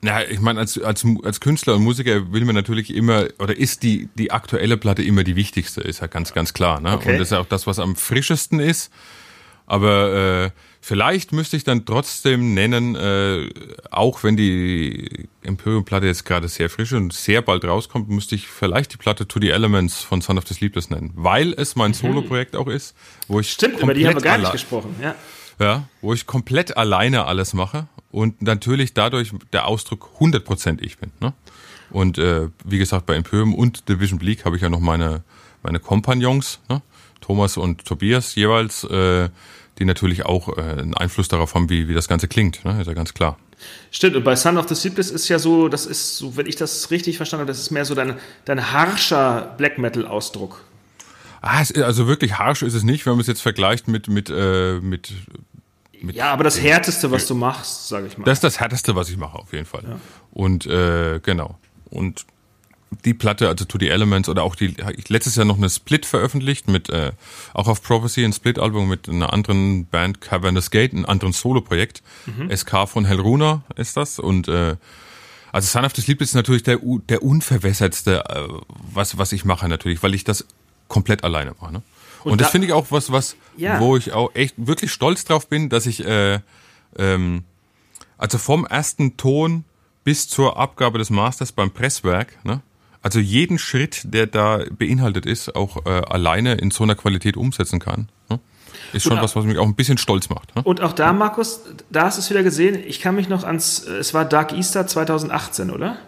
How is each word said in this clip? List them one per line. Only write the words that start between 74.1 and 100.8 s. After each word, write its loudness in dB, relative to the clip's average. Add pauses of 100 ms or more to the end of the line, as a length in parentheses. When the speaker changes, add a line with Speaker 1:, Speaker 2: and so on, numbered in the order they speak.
Speaker 1:
Und, 0
äh, 0 (760)
also 0
Son 0
of 0
the -2
Sleep 0
ist -2
natürlich 2
der 0
u-, 0
der -2
unverwässertste, 2
äh, -6 (200)
was, -6
was 0
ich -6
mache 2
natürlich, -2
weil 2
ich -4
das -2 (420)
komplett 0
alleine -2
mache, -12
ne? -10 (420)
Und 2
Speaker 2:
Und 4
Speaker 1:
das 4
Speaker 2:
da 0
Speaker 1:
finde 4
ich 2
auch 4
was, 0
was, 0 (200)
Speaker 2:
Ja. 0
Speaker 1:
wo 4
ich -2
auch 0
echt -2
wirklich -2
stolz 0
drauf 0
bin, -2
dass 2
ich, -4
äh, 2 (580)
ähm, 0 (720)
also -2
vom 0
ersten -2
Ton 0 (400)
bis 0
zur 2
Abgabe 0
des -2
Masters 0
beim 0
Presswerk, -2
ne? -4 (440)
Also 2
jeden 2
Schritt, -2
der 0
da 2 (180)
beinhaltet 0
ist, -4
auch, -4
äh, -2
alleine 2
in 0
so 0
einer 4
Qualität 0
umsetzen -2
kann, -6 (200)
ne? -2 (540)
Ist -2
schon 4
Speaker 2:
Und 2
Speaker 1:
was, 0
was 0
mich 2
auch 4
ein 0
bisschen 2
stolz 0
macht, -10
ne? -2
Speaker 2:
Und 2